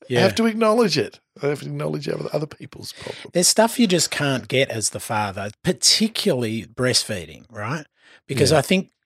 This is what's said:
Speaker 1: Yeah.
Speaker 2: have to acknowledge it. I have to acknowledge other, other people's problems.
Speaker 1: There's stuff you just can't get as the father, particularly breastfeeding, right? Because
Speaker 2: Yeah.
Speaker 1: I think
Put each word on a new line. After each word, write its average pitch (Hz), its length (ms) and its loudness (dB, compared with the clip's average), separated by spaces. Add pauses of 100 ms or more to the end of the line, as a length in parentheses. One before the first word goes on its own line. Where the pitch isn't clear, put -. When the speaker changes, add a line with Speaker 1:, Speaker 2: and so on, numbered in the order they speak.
Speaker 1:
Yeah. 123 120 2
Speaker 2:
have 190 120 6
to 226 140 2
acknowledge 220 500 2
it. 101 220 -2 (240)
I - 60 -4
have 147 100 -4
to 147 80 -12
acknowledge 147 420 -6
other, 156 240 -6
other 151 140 -4
people's - 460 -18
problems. - 400 -14
Speaker 1:
There's 175 140 2
stuff 226 320 2
you 240 60 6
just 175 240 2
can't 135 380 -2
get 131 240 2
as 110 180 -4
the 104 100 -8
father, 104 520 -4 (120)
particularly 135 1040 0
breastfeeding, 95 840 -2
right? 113 340 -8 (400)
Because 135 260 2
Speaker 2:
Yeah. 156 60 6
Speaker 1:
I 139 60 6
think 190 260 2 (160)